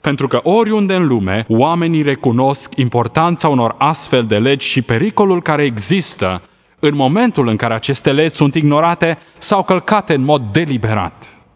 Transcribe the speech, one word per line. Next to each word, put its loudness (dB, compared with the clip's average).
Pentru -2
că 2
oriunde 0
în 0
lume, 0
oamenii 0
recunosc -2
importanța 0
unor 0
astfel 0
de 0
legi 0
și -2
pericolul 0
care 0
există -2
în 0
momentul 0
în 0
care -2
aceste -2
legi 0
sunt 2
ignorate 2
sau 0
călcate 0
în 0
mod 2
deliberat. -4